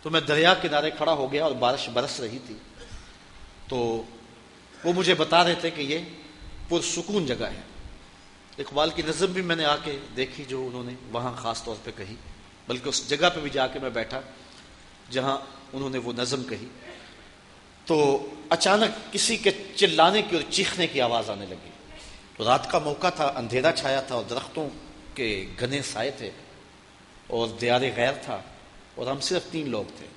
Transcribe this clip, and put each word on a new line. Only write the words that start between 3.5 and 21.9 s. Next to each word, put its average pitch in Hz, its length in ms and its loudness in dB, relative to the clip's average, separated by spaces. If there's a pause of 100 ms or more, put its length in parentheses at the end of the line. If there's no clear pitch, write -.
تو 117 340 -2 (840)
وہ 170 80 4
مجھے 180 220 4
بتا 165 300 6
رہے 170 100 4
تھے 165 160 -2
کہ 151 100 -8
یہ 147 180 -2 (720)
پرسکون 170 580 0
جگہ 117 180 0
ہے۔ 101 160 -6 (960)
اقبال 143 320 0
کی 156 180 -4
نظم 160 180 2
بھی 185 160 0
میں 170 140 0
نے 160 80 0
آ 147 200 4
کے 143 140 -4 (180)
دیکھی 131 320 -4
جو 131 180 -4
انہوں 123 180 -8
نے 123 100 -8 (180)
وہاں 120 240 -2
خاص 113 280 -4
طور 113 200 -6
پہ 120 120 -10
کہی، 104 180 -10 (540)
بلکہ 127 200 -4
اس - 200 -4
جگہ 151 260 6
پہ 160 60 -4
بھی 147 100 -4
جا 131 160 2
کے 135 120 -6
میں 131 120 -4
بیٹھا 117 300 -4 (880)
جہاں 131 280 0 (340)
انہوں 135 180 -4
نے 131 80 -2
وہ 120 140 -4
نظم 123 300 -2
کہی۔ 113 240 -8 (1200)
تو 147 420 4 (200)
اچانک 208 640 4
کسی 220 240 2
کے 196 140 4 (260)
چلانے 180 460 6
کی 175 140 0
اور 147 160 -2
چیخنے 180 340 2
کی 139 140 0
آواز 117 300 2
آنے 101 160 -6
لگی۔ 85 240 -12 (720)